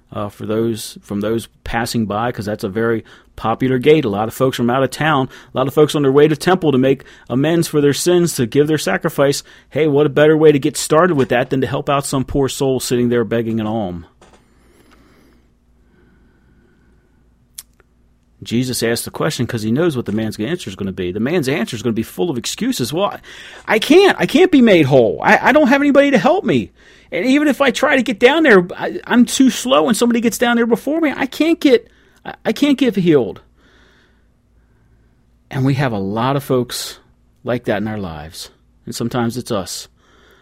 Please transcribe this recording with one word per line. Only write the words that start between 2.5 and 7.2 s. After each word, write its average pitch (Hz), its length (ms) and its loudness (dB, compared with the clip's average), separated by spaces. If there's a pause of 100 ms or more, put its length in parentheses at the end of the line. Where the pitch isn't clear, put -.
a 107 60 -6
very 113 340 -2 (320)
popular 127 440 -2
gate. 151 260 4
A 110 40 -2
lot 101 180 -2
of - 80 -10
folks 131 200 0
from 120 140 -2
out 131 140 0
of 131 80 -2
town, 147 360 -2 (240)
a - 60 -6
lot 131 80 0
of 135 80 -6
folks 151 220 2
on 147 80 0
their 135 80 2
way 147 160 6
to 151 80 0
temple 180 360 0
to 131 60 2
make 135 280 0 (220)